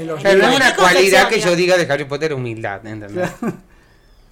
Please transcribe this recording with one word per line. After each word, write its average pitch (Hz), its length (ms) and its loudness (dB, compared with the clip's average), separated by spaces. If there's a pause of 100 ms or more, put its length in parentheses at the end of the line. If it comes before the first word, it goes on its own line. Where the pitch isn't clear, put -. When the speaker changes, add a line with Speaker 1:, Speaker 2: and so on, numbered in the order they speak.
Speaker 1:
en 165 60 -10
los 160 100 -8
Speaker 2:
en 139 60 -12
Speaker 3:
Pero 190 160 4
no 202 60 6
es 240 40 4
Speaker 1:
libros. - 0 -
Speaker 2:
mi 269 60 2
Speaker 3:
una 254 200 2
cualidad 185 480 4
Speaker 2:
concepción, 233 60 -2
Speaker 3:
que 226 60 -2
yo 208 200 0
Speaker 2:
digamos. - 20 -2
Speaker 3:
diga 180 200 2
de 147 160 0
Harry 143 120 -4
Potter, 143 280 -6
humildad, 113 540 -8
¿entendés? 107 420 -8 (100)
Speaker 1:
Claro. 233 200 -6
<laughs> - 60 -20 (680)